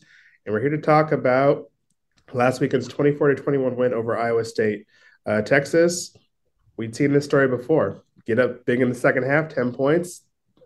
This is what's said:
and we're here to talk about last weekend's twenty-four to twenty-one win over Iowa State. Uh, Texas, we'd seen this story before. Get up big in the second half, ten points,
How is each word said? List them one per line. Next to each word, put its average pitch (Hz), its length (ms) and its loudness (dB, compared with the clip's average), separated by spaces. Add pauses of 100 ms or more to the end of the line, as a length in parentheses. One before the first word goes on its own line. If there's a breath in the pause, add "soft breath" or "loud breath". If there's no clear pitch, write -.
(440 soft breath)
and 101 100 -6
we're 104 60 0
here 135 100 -2
to 151 80 -4
talk 156 320 2
about 135 640 0 (600)
last 127 280 0
weekend's 127 260 0
twenty-four 143 480 0
to 135 80 -10
twenty-one 131 320 -2
win 123 180 0
over 113 240 -2
Iowa 117 280 0
State. 107 420 -2 (400 soft breath)
Uh, 107 160 0
Texas, 165 720 0 (600)
we'd 113 180 -8
seen 143 180 0
this 143 120 2
story 139 240 2
before. 123 560 -2 (200)
Get 113 140 -2
up - 280 0
big 123 140 0
in 127 80 2
the 120 60 -2
second 131 300 0
half, 151 240 0
ten 123 240 -4
points, 156 500 -2 (440)